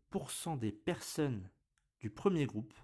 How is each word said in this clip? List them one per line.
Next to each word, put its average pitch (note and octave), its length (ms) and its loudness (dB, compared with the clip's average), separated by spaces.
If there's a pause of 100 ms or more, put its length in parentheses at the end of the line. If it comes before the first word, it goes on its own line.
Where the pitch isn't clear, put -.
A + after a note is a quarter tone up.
pour - 220 -2
cent E3 260 -2
des A2 160 0
personnes C3 760 0 (520)
du G#2+ 100 -4
premier E3+ 360 4
groupe G#2+ 360 -4